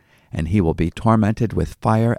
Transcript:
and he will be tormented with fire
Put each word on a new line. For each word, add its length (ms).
and 180
he 120
will 140
be 160
tormented 640
with 280
fire 360